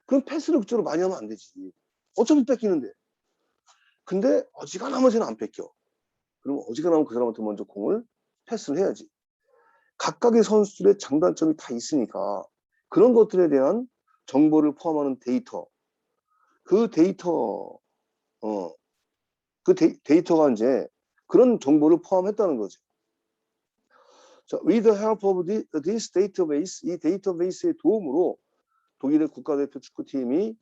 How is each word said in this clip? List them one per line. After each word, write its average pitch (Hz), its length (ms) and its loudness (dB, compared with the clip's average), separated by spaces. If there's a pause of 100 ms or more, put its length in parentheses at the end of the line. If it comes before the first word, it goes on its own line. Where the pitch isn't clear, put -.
그럼 269 180 0
패스를 302 360 -2
그쪽으로 214 220 -4
많이 151 200 -4
하면 185 140 -4
안 113 100 -14
되지. - 260 -18 (640)
어차피 254 300 4
뺏기는데. 190 460 -2 (1120)
근데 254 380 0 (100)
어지간하면 254 580 -2
쟤는 220 160 0
안 226 100 -10
뺏겨. - 340 -12 (680)
그럼 139 260 -8
어지간하면 151 380 0
그 113 80 -14
사람한테 113 300 -4
먼저 107 200 -8
공을 147 400 -6 (420)
패스를 170 340 -8
해야지. 175 280 -4 (880)
각각의 226 460 2
선수들의 202 540 2
장단점이 160 600 -2
다 - 160 -12
있으니까 101 720 -4 (460)
그런 240 240 6
것들에 196 360 4
대한 151 380 0 (380)
정보를 151 500 2
포함하는 143 440 -4
데이터. 113 480 -6 (960)
그 220 260 2
데이터, 147 880 -2 (600)
어, 101 320 -8 (880)
그 180 120 4
데이-, 160 280 0
데이터가 160 480 4
이제 113 360 0 (400)
그런 240 320 4
정보를 156 420 4
포함했다는 190 560 -2
거죠. 101 220 -8 (1700)
자, - 180 -8
with 208 180 2
the 214 140 4
help 214 300 -2
of 185 180 0
the, 208 180 -4 (200)
this 208 280 -6
database, 180 760 -2
이 175 100 -6
데이터베이스의 175 840 -4
도움으로 156 540 0 (600)
독일의 151 280 0
국가대표 143 520 -6
축구팀이 147 840 -6